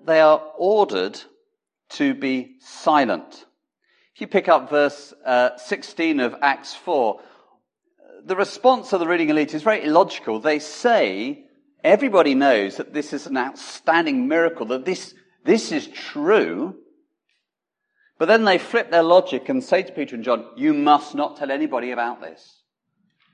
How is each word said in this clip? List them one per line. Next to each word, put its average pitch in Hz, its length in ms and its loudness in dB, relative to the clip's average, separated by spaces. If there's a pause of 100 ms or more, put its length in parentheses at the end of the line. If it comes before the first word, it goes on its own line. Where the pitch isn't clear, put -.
they 160 120 4
are 156 220 6 (160)
ordered 170 640 0 (680)
to 139 260 -2
be 131 440 -6
silent. - 840 -2 (720)
If - 60 -14
you 214 40 -10
pick 185 240 0
up 131 220 2
verse, 147 420 0 (100)
uh, 123 340 0
sixteen 165 640 -4
of 123 220 -2
Acts 139 320 -2
four, 127 460 -2 (1040)
the 185 100 -4
response 202 580 0
of 190 60 0
the 170 80 -2
reading 170 220 0
elite 151 240 0
is 156 80 -6
very 214 220 0
illogical. 151 560 0
They 151 180 0
say, 143 880 -2 (380)
everybody 185 500 4
knows 123 440 2
that - 180 -10
this 147 180 -8
is 139 140 -10
an 139 100 -6
outstanding 135 920 -2
miracle, 165 380 0
that 131 200 -6
this, - 280 -8 (300)
this 220 280 2
is 156 140 -4
true. 160 920 -2 (1400)
But 160 100 0
then 226 160 4
they 190 160 4
flip - 320 -4
their 165 100 4
logic 165 480 2
and 131 140 -2
say 190 180 0
to 185 100 -12
Peter 139 220 -8
and 117 100 -12
John, 117 220 -2 (100)
"You 147 200 0
must 143 400 2
not 147 220 -6
tell 139 120 -8
anybody 135 400 -4
about 120 320 -6
this. - 400 -20 (720)